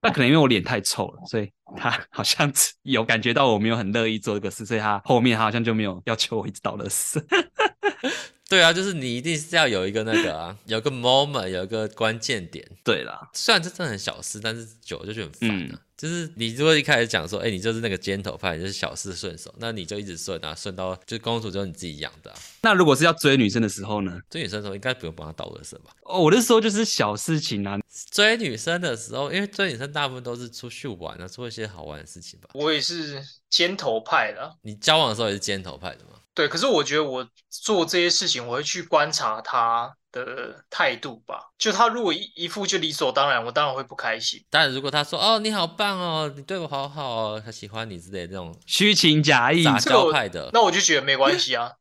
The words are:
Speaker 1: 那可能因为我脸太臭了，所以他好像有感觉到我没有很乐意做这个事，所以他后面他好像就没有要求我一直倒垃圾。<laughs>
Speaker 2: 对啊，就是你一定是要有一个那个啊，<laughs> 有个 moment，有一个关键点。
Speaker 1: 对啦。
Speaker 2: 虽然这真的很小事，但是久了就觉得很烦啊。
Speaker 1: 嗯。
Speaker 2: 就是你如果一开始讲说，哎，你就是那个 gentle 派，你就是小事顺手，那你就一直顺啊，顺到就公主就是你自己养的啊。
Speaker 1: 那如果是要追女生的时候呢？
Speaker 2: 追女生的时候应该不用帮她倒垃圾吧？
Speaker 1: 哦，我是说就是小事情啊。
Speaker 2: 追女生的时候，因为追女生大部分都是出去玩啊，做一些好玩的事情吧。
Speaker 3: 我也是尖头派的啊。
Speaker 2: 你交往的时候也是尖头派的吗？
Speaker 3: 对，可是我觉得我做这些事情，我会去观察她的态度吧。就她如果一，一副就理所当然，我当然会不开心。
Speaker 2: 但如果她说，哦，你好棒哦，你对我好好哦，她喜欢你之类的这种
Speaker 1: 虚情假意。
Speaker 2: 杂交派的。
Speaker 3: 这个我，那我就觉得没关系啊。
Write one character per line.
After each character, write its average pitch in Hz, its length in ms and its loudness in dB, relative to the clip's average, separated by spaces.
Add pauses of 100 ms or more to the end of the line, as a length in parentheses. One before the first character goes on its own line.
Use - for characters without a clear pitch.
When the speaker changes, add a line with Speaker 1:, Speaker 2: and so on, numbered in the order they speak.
Speaker 1:
那 220 100 2
可 151 60 -2
能 127 80 6
因 131 60 6
为 160 60 8
我 147 80 6
脸 110 160 4
太 120 180 -2
臭 - 280 -4
了， - 180 -18
所 113 140 -2
以 101 100 -8 (260)
他 - 340 -2
好 - 120 -6
像 143 300 2 (300)
有 120 200 2
感 113 180 2
觉 117 120 2
到 139 160 6
我 110 100 6
没 107 100 2
有 113 80 2
很 101 140 -2
乐 113 160 2
意 110 120 0
做 107 160 -2
这 101 60 -2
个 98 100 -4
事， 107 160 -12
所 113 100 -2
以 - 20 2
他 104 260 0
后 127 140 4
面 120 180 4
他 113 60 0
好 107 80 2
像 117 140 0
就 113 80 2
没 110 100 0
有 92 220 -4
要 113 100 0
求 110 240 -2
我 101 80 -4
一 110 40 -8
直 98 120 -16
倒 107 140 -4
垃 104 100 -6
圾。 - 420 -4
<laughs> - 60 0 (1120)
Speaker 2:
对 185 140 6
啊， 165 100 8
就 175 120 0
是 196 80 -4
你 127 240 -4
一 123 40 -6
定 160 160 -2
是 156 200 -2
要 156 100 6
有 95 220 2
一 - 20 -2
个 107 140 -2
那 113 80 -2 (100)
个 80 160 -4
啊， 85 200 -10
<laughs> - 80 -20
有 110 140 -2
个 113 80 -2
moment， 131 600 2
有 92 160 -4
一 - 20 -8
个 110 220 -4
关 113 280 -2
键 110 300 -6
点。 78 180 -16 (200)
Speaker 1:
对 87 180 0
啦。 50 320 -12
Speaker 2:
虽 - 180 0
然 190 80 4
这 165 80 -6
真 - 100 -14
的 156 120 -4
很 101 80 -6
小 - 220 -8
事， - 200 -10
但 113 140 -4
是 117 100 -12 (160)
久 - 200 -12
了 - 60 -12
就 104 60 -8
觉 110 80 -8
得 92 60 -8
很 73 60 -14
烦 117 180 0 (220)
啊。 - 0 -
Speaker 1:
嗯。 - 60 -14 (180)
Speaker 2:
就 147 100 -10
是 165 300 -6
你 113 120 -4
如 123 160 -2
果 160 120 6
一 147 60 2
开 135 180 4
始 117 80 2
讲 85 180 -2
说， 95 140 -6
哎， 113 100 -2
你 95 80 -4
就 110 140 -2
是 113 80 -4
那 113 80 -4
个 95 100 -2
gentle 98 380 -6
派， 90 180 -4
你 80 60 -8
就 90 60 -6
是 98 60 -6
小 - 220 -6
事 95 200 -10
顺 85 220 -10
手， - 220 -18
那 117 140 -8
你 101 120 -8
就 101 140 -8
一 104 60 -8
直 90 120 -10
顺 85 280 -8
啊， 78 100 -8
顺 92 220 -10
到 92 180 -6 (120)
就 113 120 -10
公 117 220 -4
主 107 100 -8
就 92 80 -6
是 98 80 -4
你 87 60 -10
自 87 140 -12
己 76 100 -10
养 76 160 -10 (100)
的 - 80 -18
啊。 50 60 -20 (260)
Speaker 1:
那 226 120 4
如 180 100 8
果 147 100 8
是 127 80 2
要 165 120 6
追 139 220 4
女 117 120 6
生 110 120 0
的 113 80 2
时 98 140 -8
候 104 200 -4
呢？ 90 140 -6 (140)
Speaker 2:
追 165 120 -8
女 117 40 -4
生 104 120 -6
的 104 40 -6
时 104 60 -8
候 98 80 -8
应 101 40 -10
该 127 140 -2
不 123 120 -10
用 80 100 -8
帮 78 100 -12
她 80 60 -12
倒 - 140 -10
垃 - 180 -16
圾 - 140 -16
吧？ - 120 -20 (120)
Speaker 1:
哦， - 180 -2
我 156 100 8
是 220 120 8
说 226 180 6
就 220 100 2
是 214 140 2
小 104 320 0
事 160 240 0
情 101 260 -4
啊。 101 120 -4 (340)
Speaker 2:
追 220 240 4
女 175 200 -4
生 170 240 -2
的 156 140 -2
时 113 220 -10
候， 139 160 -4
因 185 80 -2
为 202 60 -4
追 196 260 -4
女 113 60 -8
生 139 120 -8
大 147 160 -2
部 131 80 -4
分 127 80 -12
都 123 140 -8
是 120 120 -12
出 120 200 -14
去 - 180 -12
玩 85 340 -10
啊， 90 60 -12
做 120 220 -12
一 - 20 -10
些 110 160 -8
好 92 180 -14
玩 76 140 -12
的 76 60 -16
事 - 160 -20
情 87 200 -18
吧。 - 120 -20
Speaker 3:
我 147 200 0
也 151 60 2
是 147 420 -6 (280)
尖 175 260 4
头 120 240 0
派 110 340 0
的 104 100 -12
啊。 156 80 -12 (120)
Speaker 2:
你 107 140 -12
交 156 220 4
往 147 100 4
的 107 80 0
时 117 60 -2
候 110 60 2
也 101 40 0
是 101 80 -4
尖 98 220 -4
头 80 160 -12
派 85 180 -10
的 - 80 -20
吗？ - 160 -20 (140)
Speaker 3:
对， 151 120 2
可 165 120 -2
是 220 80 2
我 170 180 4
觉 127 120 -2
得 156 60 2
我 127 240 -4 (220)
做 180 380 0
这 185 120 -2
些 175 120 4
事 175 180 0
情， 123 180 -2
我 120 100 -4
会 143 60 -2
去 170 200 -6
观 151 280 2
察 113 300 -2
她 117 500 0 (220)
的 123 560 -10
态 139 260 0
度 117 220 -12 (100)
吧。 - 140 -12 (160)
就 214 160 0
她 226 160 4
如 233 140 -2
果 180 100 2
一， 147 220 -6
一 170 120 -6
副 196 200 -6
就 190 100 0
理 160 160 -2
所 147 180 0
当 143 200 2
然， 120 120 0
我 120 80 -6
当 147 140 0
然 139 100 -2
会 135 80 -6
不 - 140 -14
开 113 240 -4
心。 - 300 -6
Speaker 2:
但 147 200 4
如 135 120 -4
果 139 80 -4
她 147 120 0
说， 147 160 -6
哦， 220 200 2
你 214 120 -2
好 196 160 0
棒 196 320 -2
哦， 160 380 -2
你 143 60 -16
对 190 160 -6
我 160 100 -8
好 139 180 -4
好 143 240 -8
哦， 110 320 -4
她 113 80 -14
喜 - 160 -16
欢 110 220 -8
你 92 100 -12
之 87 120 -18
类 90 160 -8
的 - 20 -12
这 92 60 -12
种 87 200 -10 (120)
Speaker 1:
虚 208 280 4
情 156 280 6
假 135 280 6
意。 165 140 4
Speaker 2:
杂 107 140 4
交 131 340 6
派 123 160 2
的。 85 60 -10
Speaker 3:
这 85 60 -6
个 69 40 -8
我， 62 80 -12
那 - 100 8
我 180 80 6
就 175 80 0
觉 165 180 4
得 139 40 4
没 135 160 2
关 135 220 6
系 127 180 0
啊。 120 140 -2 (100)